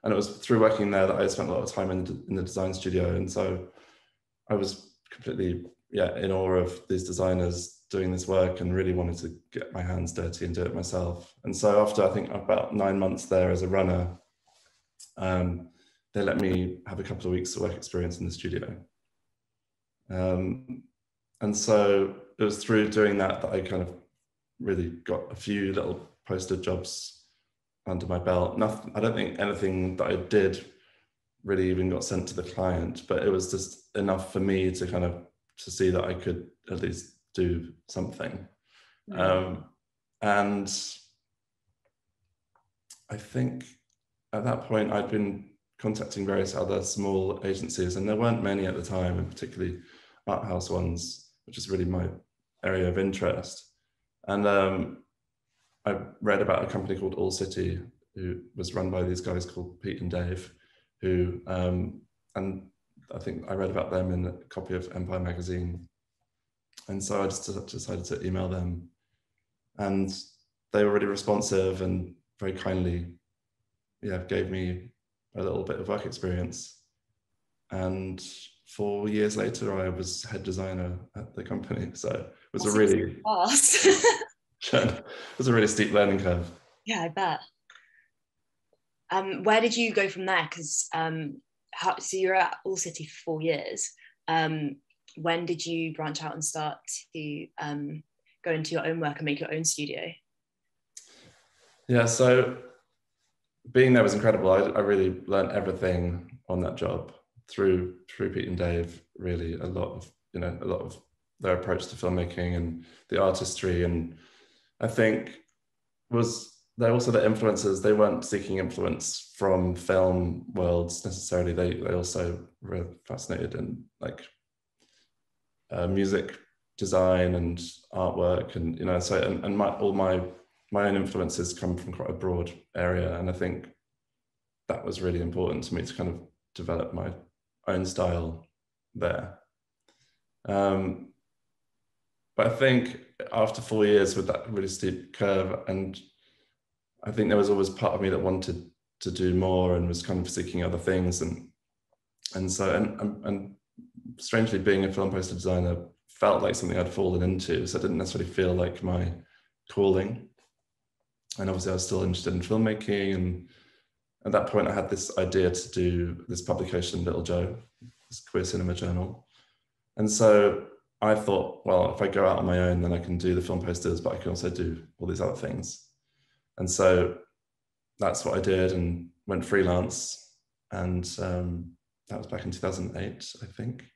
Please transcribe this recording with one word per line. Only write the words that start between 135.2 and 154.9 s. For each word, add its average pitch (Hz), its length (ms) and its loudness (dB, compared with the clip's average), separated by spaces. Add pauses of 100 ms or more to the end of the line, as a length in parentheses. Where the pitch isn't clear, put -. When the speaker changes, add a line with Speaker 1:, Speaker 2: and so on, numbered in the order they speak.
Speaker 1:
important 85 420 -2
to - 100 -6
me 87 80 -2
to - 120 -8
kind 90 160 -4
of 82 100 -8 (340)
develop 85 380 -4
my 90 200 -6 (540)
own 92 200 0
style 85 600 -2 (480)
there. - 440 -4 (1080)
Um, 98 640 0 (1300)
but 120 120 4
I - 20 2
think 127 500 2 (320)
after 113 300 0
four 107 240 4
years 101 280 6
with 95 120 -2
that - 240 -4
really 98 180 -2
steep 92 460 -6
curve, 95 540 0
and 95 300 -4 (1040)
I 107 80 -6
think 107 180 2
there 104 100 6
was 101 120 4
always 98 200 4
part - 240 0
of 101 80 -2
me 95 80 2
that 87 100 2
wanted 92 500 -2 (300)
to 92 100 -4
do 90 240 2
more 92 420 4
and 87 120 2
was 85 140 -2
kind 90 180 -2
of 90 100 -4
seeking 90 320 -4
other 90 160 -2
things, 90 440 2
and, - 260 -6 (880)
and 92 180 -2
so, 95 220 0
and, - 260 0
and, 104 240 -6
and 98 300 -6 (640)
strangely, 113 400 2
being 98 260 4
a 98 80 0